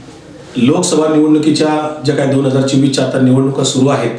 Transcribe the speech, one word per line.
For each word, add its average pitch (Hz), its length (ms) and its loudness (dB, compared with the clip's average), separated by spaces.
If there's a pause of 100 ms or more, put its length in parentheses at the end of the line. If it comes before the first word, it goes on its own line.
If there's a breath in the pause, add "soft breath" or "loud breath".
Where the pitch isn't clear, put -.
(560)
लोकसभा 156 600 0
निवडणुकीच्या 151 880 0
ज्या 143 100 0
काही 131 200 0
दोन 135 120 0
हजार 131 160 0
चोवीसच्या 131 420 0
आता 131 160 -4
निवडणुका 131 440 2
सुरू 131 220 0
आहेत, 139 320 0